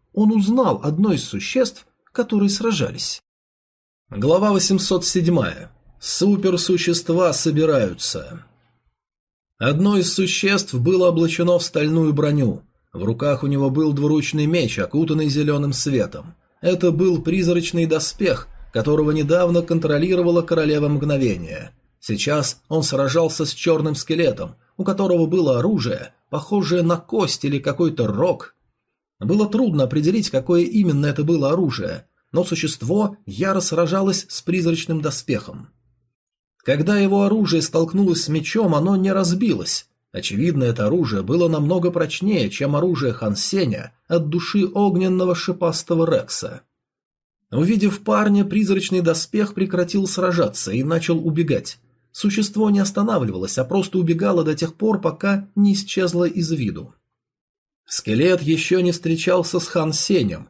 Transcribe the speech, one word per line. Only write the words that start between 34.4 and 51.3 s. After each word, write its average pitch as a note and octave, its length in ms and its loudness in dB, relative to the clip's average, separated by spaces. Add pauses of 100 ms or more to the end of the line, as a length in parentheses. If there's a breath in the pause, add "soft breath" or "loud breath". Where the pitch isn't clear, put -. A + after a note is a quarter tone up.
призрачным E3 600 -2
доспехом. - 680 -6 (960)
Когда D#3 340 2
его G3 260 4
оружие G3+ 360 2
столкнулось E3 640 0
с - 40 -6
мечом, D#3+ 460 0
оно F3+ 220 2
не F#3+ 160 2
разбилось. F#3 760 0 (220)
Очевидно, C3 540 -2
это A2+ 220 0
оружие A2+ 360 0
было E3 260 2
намного E3 420 2
прочнее, E3+ 580 0
чем C#3+ 280 -2
оружие C#3+ 360 0
Хан G#2+ 240 -2
Сеня A#2 560 -2 (160)
от E3 220 0
души F3 360 0
огненного F#3 680 2
шипастого E3 760 -2
Рекса. - 520 -4 (880)
Увидев F#3+ 500 0
парня, G#3 460 2
призрачный F#3+ 560 0
доспех G3+ 500 0
прекратил F#3 540 -2
сражаться F3 680 -2
и B2 100 0
начал E3 360 0
убегать. D#3+ 600 -2 (340)